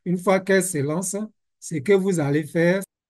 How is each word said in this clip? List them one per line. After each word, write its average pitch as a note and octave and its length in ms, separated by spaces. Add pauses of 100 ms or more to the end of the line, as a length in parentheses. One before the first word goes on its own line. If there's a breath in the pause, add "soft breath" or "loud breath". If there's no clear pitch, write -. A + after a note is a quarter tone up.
Une F3+ 120
fois F#3+ 220
qu'elle F#3+ 240
se F3+ 140
lance, D#3 400 (420)
ce - 160
que C#3+ 160
vous F#3+ 300
allez D3 240
faire, F3 360 (280)